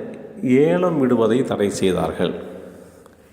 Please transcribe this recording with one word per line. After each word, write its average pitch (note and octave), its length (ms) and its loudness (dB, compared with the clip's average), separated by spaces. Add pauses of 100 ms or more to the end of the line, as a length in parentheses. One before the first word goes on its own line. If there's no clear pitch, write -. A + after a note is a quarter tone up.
(420)
ஏலம் D#3+ 560 2
விடுவதை B2 440 2
தடை G2+ 280 0
செய்தார்கள். E2+ 640 -2 (1000)